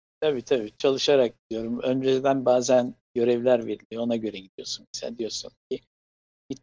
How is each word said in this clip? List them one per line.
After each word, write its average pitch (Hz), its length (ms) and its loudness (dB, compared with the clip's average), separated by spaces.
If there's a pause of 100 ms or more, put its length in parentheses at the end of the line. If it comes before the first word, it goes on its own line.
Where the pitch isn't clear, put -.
(220)
Tabii, 147 200 0
tabii. 113 360 0
Çalışarak 135 560 2 (160)
gidiyorum. 113 300 -4
Önceden 131 680 0
bazen 127 500 2 (200)
görevler 120 520 2
veriliyor. 110 360 -8
Ona 117 120 0
göre 107 240 -6
gidiyorsun. - 540 -14
Mesela - 240 -10
diyorsun - 340 -8 (200)
ki, 131 80 -6 (720)
"Git - 140 -10